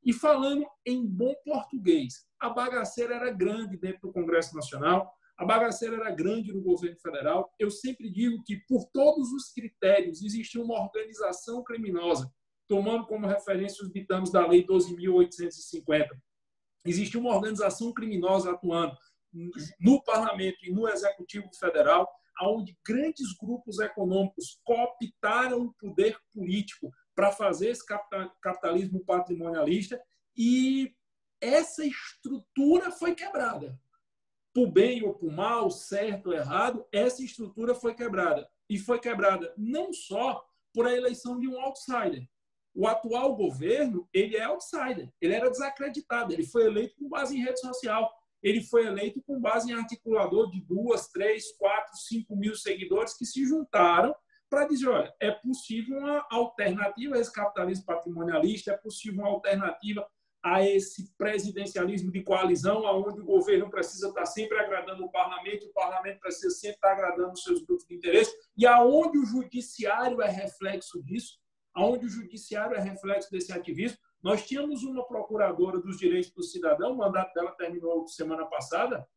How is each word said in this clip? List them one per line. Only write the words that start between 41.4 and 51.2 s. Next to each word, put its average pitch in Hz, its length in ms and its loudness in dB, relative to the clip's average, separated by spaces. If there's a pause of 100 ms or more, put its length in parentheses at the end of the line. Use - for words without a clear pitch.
um 254 120 -6
outsider. 247 680 -4 (460)
O 196 140 2
atual 233 480 0
governo, 190 760 0
ele 214 240 2
é 214 60 0
outsider. 262 680 -4 (120)
Ele 175 140 2
era 247 160 2
desacreditado. 269 840 -6
Ele - 120 -2
foi 233 220 4
eleito 220 300 0
com 285 120 -12
base 277 280 -4
em 247 60 -2
rede 254 180 -2
social. 233 520 -2 (320)
Ele 220 160 4
foi 226 260 4
eleito 202 400 -4
com 277 140 -6
base 226 320 0
em - 20 -4
articulador 220 760 0
de 185 100 -6
duas, 220 480 -2
três, 214 480 -2